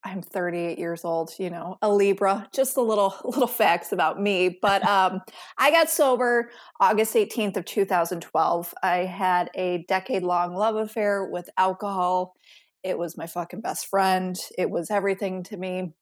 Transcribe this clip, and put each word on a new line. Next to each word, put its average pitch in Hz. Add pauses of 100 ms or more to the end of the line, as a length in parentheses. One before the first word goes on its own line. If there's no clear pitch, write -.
I'm 190
thirty-eight 175
years 170
old, 165
you 185
know, 170
a 214
Libra, 196
just 262
a 262
little, 208
<laughs> -
little 240
facts 180
about 175
me. 185
But, 196
um, 196 (380)
I 277
got 320
sober 240 (280)
August 214
eighteenth 208
of 180
two -
thousand 175
twelve. 170
I 180
had 180
a 180
decade-long 180
love 214
affair 208
with 175
alcohol. 185 (480)
It 185
was 170
my 160
fucking 175
best 160
friend. 185 (180)
It 180
was -
everything 190
to 185
me. 185 (100)